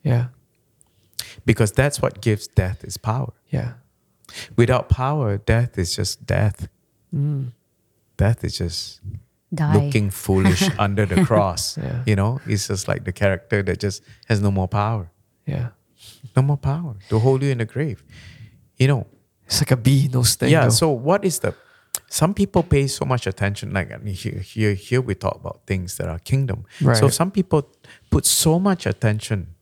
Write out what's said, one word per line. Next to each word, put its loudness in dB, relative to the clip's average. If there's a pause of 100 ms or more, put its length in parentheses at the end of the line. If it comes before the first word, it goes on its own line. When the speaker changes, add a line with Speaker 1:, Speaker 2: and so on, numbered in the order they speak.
Speaker 1:
Yeah. 0 (1160)
Speaker 2:
Because 2
that's 0
what -4
gives -2
death -2
its -12
power. -4 (160)
Speaker 1:
Yeah. -4 (840)
Speaker 2:
Without 2
power, 0
death 0
is -2
just -6
death. 0 (440)
Speaker 1:
Mm. -4 (640)
Speaker 2:
Death 0
is -6
just -8 (520)
Speaker 3:
Die. 0
Speaker 2:
looking 2
foolish 2
Speaker 3:
<laughs> -8
Speaker 2:
under 2
the 2
cross. 0
Speaker 1:
<laughs> -6
Yeah. -4
Speaker 2:
You 2
know, 0
it's -2
just -4
like -2
the -4
character 0
that -2
just -4 (280)
has 2
no 2
more 0
power. -2 (340)
Speaker 1:
Yeah. -4 (680)
Speaker 2:
No 4
more 2
power -4 (140)
to 2
hold 4
you 0
in -2
the -2
grave. -6 (760)
You 4
know. 0 (380)
Speaker 1:
It's -4
like 0
a 4
bee, 4
no 2
sting, 2
Speaker 2:
Yeah, 6
Speaker 1:
though. 6
Speaker 2:
so 2
what 0
is -2
the, -2 (560)
some 2
people 2
pay 2
so -4
much 0
attention, -4
like, -4
I -14
mean, -8
here, -8
here, 0
here -2
we -2
talk -4
about -14
things -4
that -4
are -6
kingdom. -4 (140)
So 0
Speaker 1:
Right. 4
Speaker 2:
some -2
people 0 (420)
put 2
so 2
much 0
attention -2